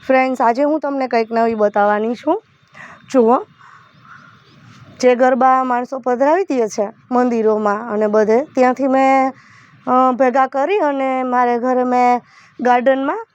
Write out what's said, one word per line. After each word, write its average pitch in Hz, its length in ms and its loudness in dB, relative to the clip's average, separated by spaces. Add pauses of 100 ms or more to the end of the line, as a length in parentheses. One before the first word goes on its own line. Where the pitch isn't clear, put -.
ફ્રેન્ડ્સ, 262 340 0
આજે 233 220 0
હું 294 180 0
તમને 277 280 -4
કંઈક 233 240 -2
નવી 233 220 0
બતાવવાની 208 600 0
છું. 330 280 -4 (680)
જુઓ, 262 340 2 (1500)
જે 247 140 4
ગરબા 262 500 2
માણસો 254 340 -6
પધરાવી 277 460 0
દે 247 240 -2
છે 202 240 -6 (180)
મંદિરોમાં 220 800 -2
અને 214 140 -2
બધે, 214 380 2
ત્યાંથી 254 420 0
મેં, 269 460 2 (540)
અ, 254 260 2
ભેગા 262 340 0
કરી 294 320 -2
અને 269 440 -2
મારે 247 360 0
ઘરે 254 260 -2
મેં 247 360 0 (400)
ગાર્ડનમાં 269 760 0